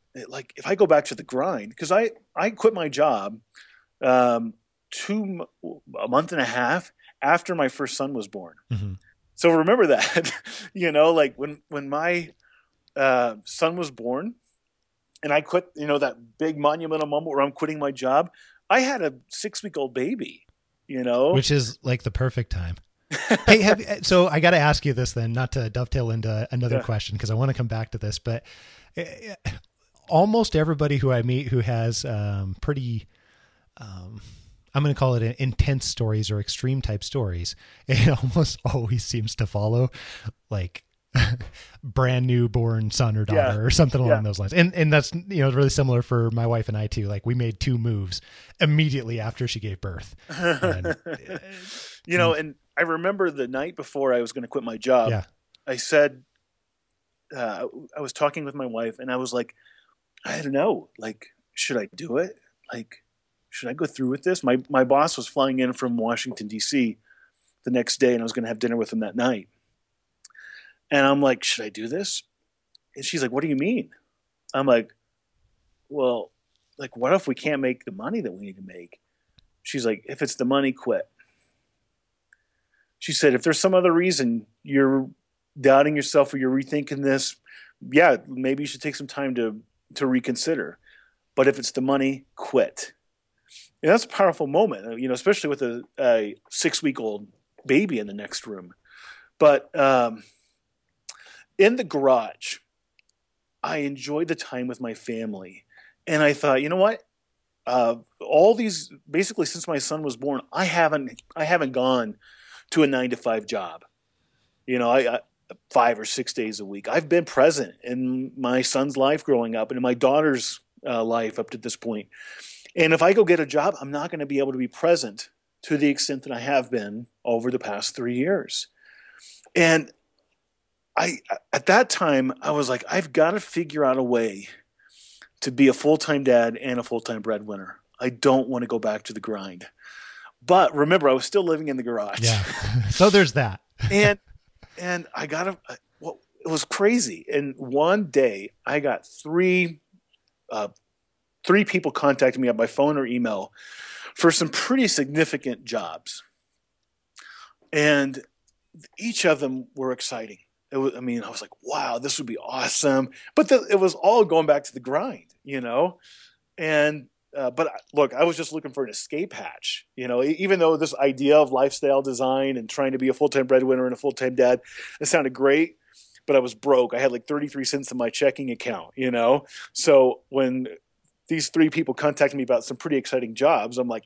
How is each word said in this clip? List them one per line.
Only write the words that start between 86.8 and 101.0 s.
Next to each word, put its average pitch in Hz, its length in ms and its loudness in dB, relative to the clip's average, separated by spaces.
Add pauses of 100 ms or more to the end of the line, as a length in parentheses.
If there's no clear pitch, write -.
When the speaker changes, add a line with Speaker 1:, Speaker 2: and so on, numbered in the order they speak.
Speaker 1:
this, 139 320 0 (560)
yeah, 147 260 6 (100)
maybe 131 360 -4
you 143 40 -4
should 131 140 -12
take 147 140 -6
some 143 120 -10
time 135 280 -6
to, 110 260 -4 (340)
to 139 120 -2
reconsider. 127 720 -2 (560)
But 135 120 4
if 135 120 4
it's 120 120 -6
the 131 100 -4
money, 135 440 0 (100)
quit." - 580 -2 (880)
And 156 100 4
that's 226 140 4
a - 20 -8
powerful 175 400 0
moment, 135 400 0
uh, 117 80 -10
you 127 140 -4
know, 127 40 -2
especially 170 360 0
with 139 120 -4
a, 120 220 -4 (160)
a 113 360 2 (140)
six-week-old 113 800 -4 (380)
baby 147 340 2
in 104 80 -6
the 101 60 -12
next 101 340 -10
room. 92 260 -14 (640)
But, 147 400 6
um, 123 460 2 (1300)